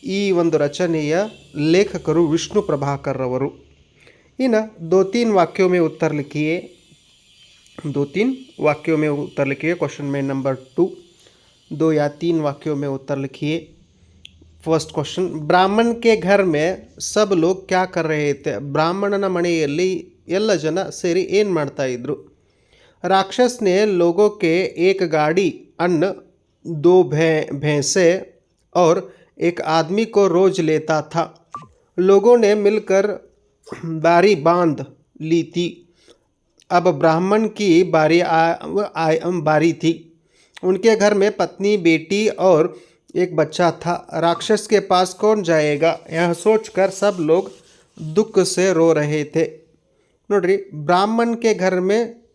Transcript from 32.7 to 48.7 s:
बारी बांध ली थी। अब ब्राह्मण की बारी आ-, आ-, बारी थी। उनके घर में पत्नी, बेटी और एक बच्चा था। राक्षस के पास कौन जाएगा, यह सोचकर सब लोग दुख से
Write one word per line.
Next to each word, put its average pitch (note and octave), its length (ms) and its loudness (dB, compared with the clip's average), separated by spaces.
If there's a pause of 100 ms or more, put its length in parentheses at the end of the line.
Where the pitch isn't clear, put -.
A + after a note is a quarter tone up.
बारी E3+ 500 4
बांध D#3+ 500 0 (360)
ली D#3+ 220 0
थी। E3+ 500 -8 (800)
अब F3 160 2
ब्राह्मण F3 600 2
की F#3+ 360 2
बारी D#3+ 360 2
आ-, E3 340 2 (420)
आ-, D#3+ 300 0
बारी D#3+ 480 0
थी। E3 480 -4 (420)
उनके F#3+ 320 2
घर G#3 180 2
में G#3 240 0
पत्नी, G3+ 400 -2
बेटी E3 500 0
और F3+ 500 2 (380)
एक E3+ 200 -2
बच्चा D#3+ 360 0
था। E3+ 420 -8
राक्षस E3+ 540 -2
के G#3 120 2
पास F#3 340 0
कौन G#3+ 300 0
जाएगा, D#3 560 0 (120)
यह E3+ 220 0
सोचकर G3+ 560 0
सब G3 300 -2
लोग E3+ 320 0 (500)
दुख F#3+ 380 0
से F3+ 340 2